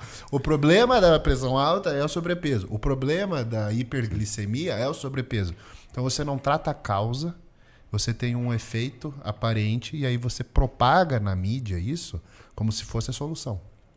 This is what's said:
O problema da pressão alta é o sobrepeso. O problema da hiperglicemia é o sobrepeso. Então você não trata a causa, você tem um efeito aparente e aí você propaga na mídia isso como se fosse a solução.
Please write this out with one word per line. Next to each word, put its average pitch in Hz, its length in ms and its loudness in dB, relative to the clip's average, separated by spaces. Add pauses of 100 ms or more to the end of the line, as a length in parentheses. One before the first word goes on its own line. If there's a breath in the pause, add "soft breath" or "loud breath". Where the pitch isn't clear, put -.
(320 loud breath)
O 143 80 2
problema 175 640 6
da 170 180 8
pressão 131 380 2
alta 170 340 2
é 139 120 0
o 151 40 0
sobrepeso. 165 640 -2
O 107 100 -4
problema 143 640 0
da 110 300 -2
hiperglicemia 117 1000 -2
é 113 140 -2
o 147 60 -2
sobrepeso. 120 600 -4 (360 loud breath)
Então 123 140 -6
você 131 200 -2
não 143 140 -4
trata 151 340 0
a - 20 0
causa, 120 600 -2 (560 soft breath)
você 104 220 -2
tem 120 220 -2
um 120 180 -2
efeito 117 600 -6 (100)
aparente 113 760 -2
e 139 80 -2
aí 123 100 0
você 120 280 -4
propaga 139 760 4
na 101 160 0
mídia 101 420 -2
isso 104 440 -4 (340 soft breath)
como 110 160 0
se - 140 -4
fosse 113 240 -4
a 123 40 -4
solução. 143 460 -6 (380)